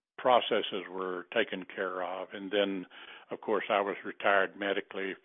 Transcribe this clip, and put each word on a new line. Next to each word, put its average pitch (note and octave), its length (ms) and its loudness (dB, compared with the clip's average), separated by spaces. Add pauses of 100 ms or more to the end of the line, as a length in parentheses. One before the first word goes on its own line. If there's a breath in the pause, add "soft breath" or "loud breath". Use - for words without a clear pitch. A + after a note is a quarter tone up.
(180)
processes A2 720 4
were F2+ 440 -6
taken G2+ 320 0 (100)
care F#2 280 -4
of. F#2 300 -6
And G2 160 -8
then, G2 360 2 (460 loud breath)
of - 100 -8
course, G2+ 280 0
I G2+ 120 4
was G2 140 0 (100)
retired G2+ 520 2
medically G2 680 -2